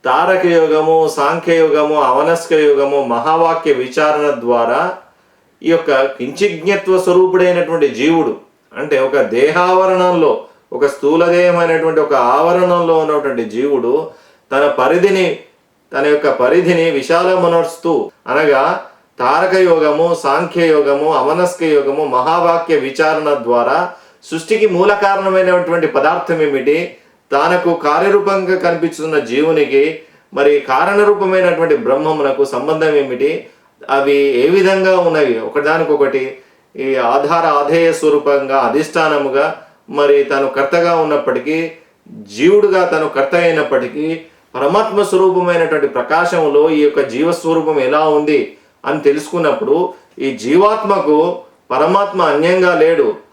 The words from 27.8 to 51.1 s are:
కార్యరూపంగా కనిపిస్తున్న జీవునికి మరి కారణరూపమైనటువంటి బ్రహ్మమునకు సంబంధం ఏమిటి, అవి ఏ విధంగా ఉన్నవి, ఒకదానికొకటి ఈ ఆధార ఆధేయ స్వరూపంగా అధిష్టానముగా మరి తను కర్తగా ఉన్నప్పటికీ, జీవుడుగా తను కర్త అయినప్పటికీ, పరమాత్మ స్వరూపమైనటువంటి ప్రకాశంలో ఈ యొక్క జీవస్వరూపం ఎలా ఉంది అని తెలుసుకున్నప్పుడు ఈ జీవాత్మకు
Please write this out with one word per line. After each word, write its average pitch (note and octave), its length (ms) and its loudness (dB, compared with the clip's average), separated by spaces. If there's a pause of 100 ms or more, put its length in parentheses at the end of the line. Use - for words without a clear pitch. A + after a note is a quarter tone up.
కార్యరూపంగా F#3+ 680 0 (100)
కనిపిస్తున్న E3 500 -4 (140)
జీవునికి C#3+ 520 0 (560)
మరి D3 140 4 (180)
కారణరూపమైనటువంటి F#3 1040 2 (100)
బ్రహ్మమునకు C#3+ 580 0 (100)
సంబంధం D#3 480 -2
ఏమిటి, C3 300 -2 (580)
అవి C#3 260 0 (260)
ఏ C3+ 40 2 (100)
విధంగా F#3+ 380 2 (140)
ఉన్నవి, D3 280 0 (120)
ఒకదానికొకటి C#3+ 760 -2 (520)
ఈ C3+ 120 -8 (260)
ఆధార E3 320 -2 (140)
ఆధేయ E3 300 2 (100)
స్వరూపంగా C#3+ 580 0 (120)
అధిష్టానముగా D3 760 -2 (520)
మరి C#3+ 200 4 (140)
తను C#3 240 0
కర్తగా E3+ 480 0
ఉన్నప్పటికీ, C#3+ 540 -2 (800)
జీవుడుగా F#3+ 440 4 (120)
తను D#3 240 -2
కర్త C3+ 180 0
అయినప్పటికీ, D3+ 720 0 (480)
పరమాత్మ F#3+ 480 0
స్వరూపమైనటువంటి F3 960 0
ప్రకాశంలో D#3 640 0 (160)
ఈ - 80 2
యొక్క C#3+ 120 0 (140)
జీవస్వరూపం D#3+ 640 -2 (120)
ఎలా D3+ 140 0 (140)
ఉంది D3 240 0 (440)
అని D3 220 -4
తెలుసుకున్నప్పుడు C#3+ 720 0 (420)
ఈ C3+ 100 -4 (140)
జీవాత్మకు F#3 760 2 (540)